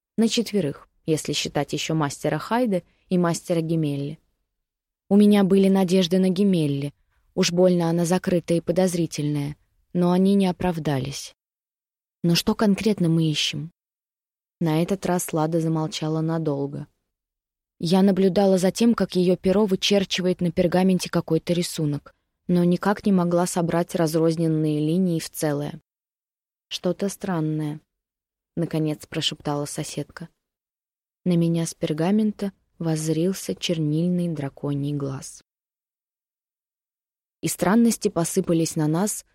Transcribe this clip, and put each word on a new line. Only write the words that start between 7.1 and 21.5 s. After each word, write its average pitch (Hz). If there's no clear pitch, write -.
уж 180
больно 175
она 170
закрытая 170
и 165
подозрительная, 156
но 175
они 190
не 196
оправдались. 156
Но 170
что 214
конкретно 196
мы 165
ищем? 151
На 160
этот 190
раз 180
Лада 160
замолчала 160
надолго. 147
Я 185
наблюдала 190
за 185
тем, 233
как -
её 180
перо 196
вычерчивает 190
на 175
пергаменте 180
какой-то 170